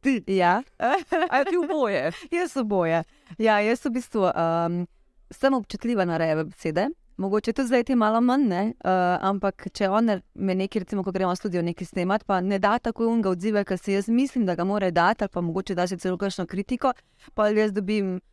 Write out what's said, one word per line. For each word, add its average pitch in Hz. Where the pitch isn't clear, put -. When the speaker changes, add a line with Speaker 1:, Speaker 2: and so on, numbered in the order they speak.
Speaker 1:
Ti? 254
Ja. 190
<laughs> 330
Speaker 2:
A 277
ti 381
oboje? 240
Speaker 1:
Jaz 339
oboje. 180
Ja, 220
jaz 220
v 285
bistvu, 226
em, 170
sem 269
občutljiva 226
na 170
reve 160
besede. 175
Mogoče 196
tudi 262
zdaj 240
ti 262
malo 226
manj, 254
ne, 190
eh, -
ampak 196
če 202
on 214
ne, 202
me 190
nekaj, 190
recimo, 196
ko 190
gremo 185
v 180
studio 175
nekaj 170
snemat, 190
pa 196
ne 190
da 202
takoj 226
onega 226
odziva, 202
ke 196
si 190
jaz 196
mislim, 240
da 180
ga 170
mora 196
dati, 175
ali 196
pa 175
mogoče 175
da 180
še 180
celo 185
kakšno 185
kritiko, 240
pol 208
jaz 214
dobim 196